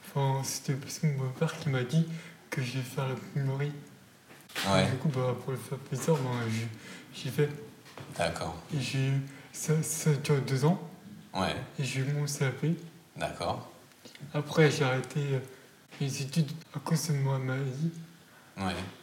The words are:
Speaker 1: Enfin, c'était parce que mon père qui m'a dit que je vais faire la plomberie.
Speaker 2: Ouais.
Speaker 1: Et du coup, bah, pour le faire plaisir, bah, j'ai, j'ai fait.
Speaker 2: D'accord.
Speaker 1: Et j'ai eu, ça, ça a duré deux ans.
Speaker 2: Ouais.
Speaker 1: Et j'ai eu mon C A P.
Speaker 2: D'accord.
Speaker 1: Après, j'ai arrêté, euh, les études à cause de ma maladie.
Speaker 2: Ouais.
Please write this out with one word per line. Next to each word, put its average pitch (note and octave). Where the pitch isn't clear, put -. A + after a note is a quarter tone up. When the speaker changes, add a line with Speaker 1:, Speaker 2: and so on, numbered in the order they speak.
Speaker 1:
Enfin, C3+
c'était -
parce -
que -
mon C3
père D#3+
qui -
m'a C3
dit E3
que -
je B2
vais B2+
faire C3+
la C3
plomberie. C#3
Speaker 2:
Ouais. F#2+
Speaker 1:
Et F#2+
du C3
coup, D#3+
bah, B2+
pour C#3
le B2+
faire C3
plaisir, C#3+
bah, C3
j'ai, A2+
j'ai C3+
fait. D3
Speaker 2:
D'accord. E2
Speaker 1:
Et C3+
j'ai C3+
eu, C#3
ça, -
ça -
a -
duré C#3
deux B2+
ans. F3
Speaker 2:
Ouais. F2
Speaker 1:
Et C#3
j'ai C3+
eu C3+
mon D3
C -
A C3
P. D3+
Speaker 2:
D'accord. -
Speaker 1:
Après, D3
j'ai C#3
arrêté, C3
euh, C#3
les C3+
études C#3
à D3+
cause -
de D#3
ma C3+
maladie. C3+
Speaker 2:
Ouais. F#2+